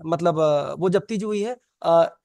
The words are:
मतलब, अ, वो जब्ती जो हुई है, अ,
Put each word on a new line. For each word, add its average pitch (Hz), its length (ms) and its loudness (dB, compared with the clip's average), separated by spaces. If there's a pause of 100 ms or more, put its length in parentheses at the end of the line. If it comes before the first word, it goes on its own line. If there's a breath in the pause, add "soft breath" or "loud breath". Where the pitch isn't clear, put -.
मतलब, 165 340 0
अ, 147 340 0
वो 160 160 -2
जब्ती 202 280 -2
जो 208 100 -6
हुई 208 140 -4
है, 240 160 -8 (240)
अ, 165 440 2